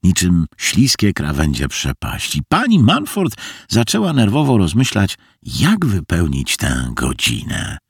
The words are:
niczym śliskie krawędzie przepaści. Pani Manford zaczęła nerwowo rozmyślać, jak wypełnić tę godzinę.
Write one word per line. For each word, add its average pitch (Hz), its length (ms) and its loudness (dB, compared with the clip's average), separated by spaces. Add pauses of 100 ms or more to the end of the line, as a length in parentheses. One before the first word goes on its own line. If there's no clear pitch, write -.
niczym 90 440 2 (100)
śliskie 110 560 0
krawędzie 71 560 -2
przepaści. - 800 -6
Pani 226 300 2
Manford 196 580 2 (320)
zaczęła 175 440 0
nerwowo 131 460 4
rozmyślać, 98 600 2 (240)
jak 170 440 0
wypełnić 80 720 -2
tę 64 360 -4
godzinę. 58 880 -4 (120)